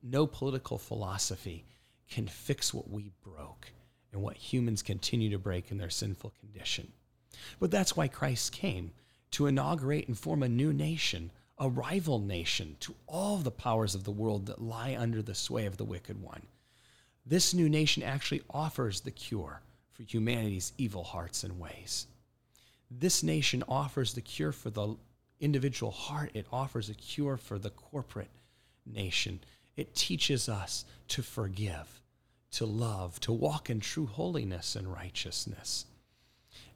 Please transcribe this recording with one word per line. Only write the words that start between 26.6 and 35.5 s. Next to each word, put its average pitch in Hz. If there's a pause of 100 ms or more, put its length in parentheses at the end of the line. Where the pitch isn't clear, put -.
a 107
cure 139
for 113
the 101
corporate - (560)
nation. 95 (360)
It -
teaches -
us - (240)
to -
forgive, 95 (520)
to -
love, 104
to -
walk 151
in 113
true 151
holiness 113
and 95
righteousness. - (880)